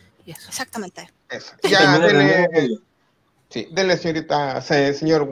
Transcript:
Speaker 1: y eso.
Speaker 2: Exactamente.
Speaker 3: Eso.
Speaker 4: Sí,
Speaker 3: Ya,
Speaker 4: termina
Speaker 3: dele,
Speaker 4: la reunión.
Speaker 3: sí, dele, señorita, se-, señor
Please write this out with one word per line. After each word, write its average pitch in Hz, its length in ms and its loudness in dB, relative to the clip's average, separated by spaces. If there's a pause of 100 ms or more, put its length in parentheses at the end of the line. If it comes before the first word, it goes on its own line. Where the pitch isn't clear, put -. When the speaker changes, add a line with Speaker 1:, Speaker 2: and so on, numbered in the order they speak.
(240)
Speaker 1:
y 170 60 -20
eso. - 180 -20
Speaker 2:
Exactamente. 190 640 -12 (180)
Speaker 3:
Eso. - 240 -16 (100)
Speaker 4:
Sí, 359 80 0
Speaker 3:
Ya, 196 100 4
Speaker 4:
termina 180 260 4
Speaker 3:
dele, 147 360 4
Speaker 4:
la 175 60 2
reunión. 143 340 -2 (680)
Speaker 3:
sí, - 220 -10
dele, 180 240 0
señorita, 147 680 -4
se-, 143 320 0
señor 156 380 0